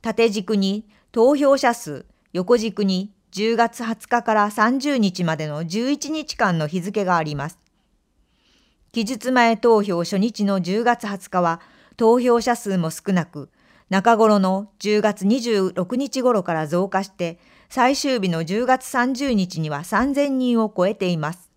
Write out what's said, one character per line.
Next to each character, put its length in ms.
縦 260
軸 260
に 320
投 240
票 220
者 160
数、 320
横 260
軸 260
に 280
十 240
月 280
二 120
十 120
日 160
か 100
ら 180
三 280
十 180
日 260
ま 120
で 120
の 180
十 260
一 200
日 240
間 220
の 100
日 140
付 240
が 120
あ 60
り 120
ま 140
す。 100
期 100
日 280
前 260
投 260
票 200
初 140
日 280
の 160
十 220
月 220
二 120
十 120
日 120
は、 200
投 220
票 220
者 140
数 220
も 120
少 240
な 120
く、 240
中 280
頃 220
の 400
十 220
月 240
二 140
十 340
六 240
日 240
頃 220
か 100
ら 140
増 220
加 140
し 80
て、 260
最 260
終 240
日 100
の 160
十 200
月 200
三 280
十 200
日 260
に 100
は 140
三 320
千 220
人 240
を 140
超 120
え 80
て 120
い 100
ま 160
す。 240